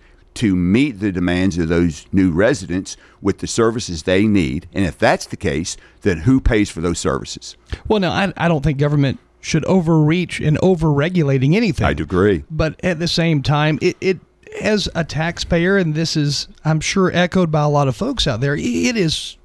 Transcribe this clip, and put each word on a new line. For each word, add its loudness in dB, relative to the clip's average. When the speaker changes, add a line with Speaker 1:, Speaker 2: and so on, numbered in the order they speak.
Speaker 1:
to 2
meet 2
the -2
demands 0
of 0
those 0
new 2
residents -2
with -2
the -8
services -2
they 2
need? 0
And -2
if -4
that's 0
the -12
case, -4
then 0
who 2
pays 2
for -10
those -2
services? -6
Speaker 2:
Well, 2
no, 0
I, -2
I 0
don't 2
think 0
government 2
should -2
overreach 2
in 2
overregulating 2
anything. 2
Speaker 1:
I 2
do -4
agree. 2
Speaker 2:
But -4
at -2
the -4
same 0
time, 0
it, 0
it, 0
as 0
a -2
taxpayer, -2
and 0
this -2
is, -2
I'm 0
sure, 0
echoed 0
by 0
a 2
lot 2
of -2
folks -2
out -2
there, 0
i-, -2
it 0
is -2